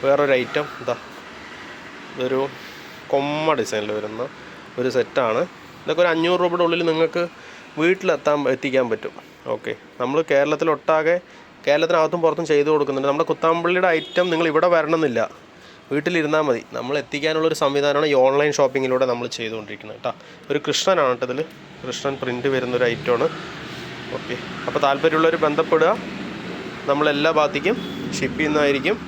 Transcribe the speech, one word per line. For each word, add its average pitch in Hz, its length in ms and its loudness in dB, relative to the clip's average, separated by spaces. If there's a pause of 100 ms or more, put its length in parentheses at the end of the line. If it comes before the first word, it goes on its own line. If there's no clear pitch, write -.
വേറൊരു 139 380 4
ഐറ്റം 147 240 -4 (180)
ഇതാ, 120 120 -4 (1160)
ഇതൊരു 131 260 -2 (720)
കൊമ്മ 147 480 2
ഡിസൈനിൽ 107 380 -2
വരുന്ന 107 300 -6 (520)
ഒരു 127 180 2
സെറ്റാണ്. 120 440 0 (400)
ഇതൊക്കെ 156 240 0
ഒരു 170 80 4
അഞ്ഞൂറ് 170 300 2
രൂപയുടെ 175 240 2
ഉള്ളിൽ 170 240 0
നിങ്ങൾക്ക് 160 320 0 (560)
വീട്ടിലെത്താൻ, 165 580 2 (160)
എത്തിക്കാൻ 131 360 0
പറ്റും. 107 220 -4 (420)
ഓക്കെ, 117 180 -8 (280)
നമ്മൾ 131 180 0 (120)
കേരളത്തിലൊട്ടാകെ, 151 840 2 (520)
കേരളത്തിനകത്തും 160 580 4
പുറത്തും 160 260 2
ചെയ്ത് 143 220 4
കൊടുക്കുന്നുണ്ട്. 143 380 2
നമ്മുടെ 151 200 2
കുത്താമ്പള്ളിയുടെ 170 580 2 (100)
ഐറ്റം 180 340 0
നിങ്ങൾ 165 200 2
ഇവിടെ 160 220 4
വരണമെന്നില്ല, 156 460 2 (720)
വീട്ടിലിരുന്നാൽ 156 560 0
മതി. 120 120 2 (160)
നമ്മൾ 123 260 -4
എത്തിക്കാനുള്ളൊരു 156 580 -2
സംവിധാനമാണ് 143 500 2
ഈ 143 40 4 (100)
ഓൺലൈൻ 143 340 4
ഷോപ്പിങ്ങിലൂടെ 131 540 2
നമ്മൾ 120 140 -4 (100)
ചെയ്തുകൊണ്ടിരിക്കുന്നത് 107 640 -10
കേട്ടോ. 120 140 -6 (380)
ഒരു 143 160 0
കൃഷ്ണനാണ് 151 480 2
കേട്ടോ 123 140 -4
ഇതിൽ, 127 120 -4 (440)
കൃഷ്ണൻ 135 380 -4
പ്രിൻ്റ് 127 320 -2
വരുന്നൊരു 123 360 0
ഐറ്റമാണ്. 123 360 0 (920)
ഓക്കെ, - 180 -8 (300)
അപ്പോൾ 143 200 -2
താല്പര്യമുള്ളവർ 156 500 2 (100)
ബന്ധപ്പെടുക, 156 440 2 (1000)
നമ്മളെല്ലാ 147 480 2
ഭാഗത്തേക്കും 147 400 0 (400)
ഷിപ്പ് 131 220 -4
ചെയ്യുന്നതായിരിക്കും. 147 680 2